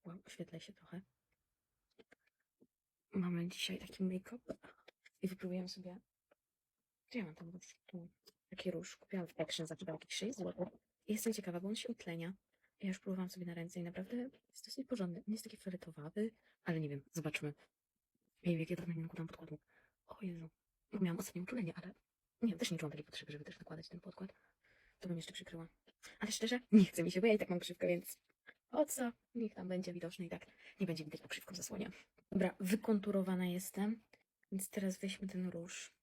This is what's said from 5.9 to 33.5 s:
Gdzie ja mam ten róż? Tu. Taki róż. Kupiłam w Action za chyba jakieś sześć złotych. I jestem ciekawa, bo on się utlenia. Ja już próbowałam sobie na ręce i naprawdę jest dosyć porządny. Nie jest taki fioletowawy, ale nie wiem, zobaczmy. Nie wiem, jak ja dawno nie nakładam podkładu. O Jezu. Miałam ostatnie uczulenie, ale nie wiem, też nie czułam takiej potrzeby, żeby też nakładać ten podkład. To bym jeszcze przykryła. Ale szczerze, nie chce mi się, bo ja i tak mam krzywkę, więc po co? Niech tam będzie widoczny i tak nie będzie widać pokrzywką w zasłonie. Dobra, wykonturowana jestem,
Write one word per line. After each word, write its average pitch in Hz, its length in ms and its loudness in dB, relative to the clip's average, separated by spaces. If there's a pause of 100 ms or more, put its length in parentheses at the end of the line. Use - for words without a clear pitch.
Gdzie 247 100 0
ja 190 60 0
mam 156 100 -10
ten 170 140 -12
róż? - 360 -14
Tu. 175 240 -10 (400)
Taki 190 220 -2
róż. 170 260 -6
Kupiłam 180 300 -4
w - 120 -14
Action 160 280 0
za 165 80 -6
chyba 185 180 -6
jakieś - 200 -8
sześć 214 240 -2
złotych. 180 300 -2 (400)
I 208 60 2
jestem 220 200 2
ciekawa, 175 260 -2
bo 190 80 -4
on 220 80 0
się - 140 -4
utlenia. 170 440 -4 (480)
Ja 202 60 0
już 190 120 0
próbowałam 185 300 -2
sobie 185 160 -8
na 170 80 -4
ręce 170 260 -4
i 170 40 -2
naprawdę 190 340 -4 (360)
jest - 120 -14
dosyć 269 220 -6
porządny. 190 400 -2
Nie 208 60 0
jest 220 100 -4
taki 220 140 -12
fioletowawy, 180 760 -4 (340)
ale 160 140 2
nie 151 100 0
wiem, 143 120 -4 (120)
zobaczmy. 151 400 -2 (920)
Nie 175 80 4
wiem, 165 80 4
jak 160 100 -2
ja 175 60 2
dawno 170 180 -4
nie 160 80 -2
nakładam 165 260 -6
podkładu. 160 320 -12 (480)
O - 140 -14
Jezu. 170 280 -6 (440)
Miałam 180 260 4
ostatnie 180 220 -6
uczulenie, 185 340 -2
ale 180 180 -12 (480)
nie 226 80 4
wiem, 165 100 0
też - 120 2
nie 165 60 0
czułam 151 140 -2
takiej 151 140 -8
potrzeby, - 260 -10
żeby 147 140 -10
też - 120 -12
nakładać - 320 -12
ten 175 100 -12
podkład. - 340 -10 (680)
To - 80 -8
bym 170 100 0
jeszcze - 160 -8
przykryła. 165 340 -8 (520)
Ale 214 120 0
szczerze, 233 280 2 (120)
nie 202 140 12
chce - 180 0
mi 175 80 2
się, 185 100 2
bo 226 60 8
ja 214 60 10
i 214 40 10
tak - 120 2
mam 175 100 4
krzywkę, 180 280 0
więc 175 300 2 (520)
po 285 160 6
co? 247 260 0 (240)
Niech 226 180 0
tam 185 140 -6
będzie 185 260 0
widoczny 175 320 -6
i 170 40 -8
tak - 160 -6 (340)
nie 190 80 2
będzie 156 180 -2
widać 151 160 -10
pokrzywką - 320 -8
w 180 40 -6
zasłonie. 190 340 -4 (400)
Dobra, 185 280 6
wykonturowana 196 840 4
jestem, 196 560 0 (500)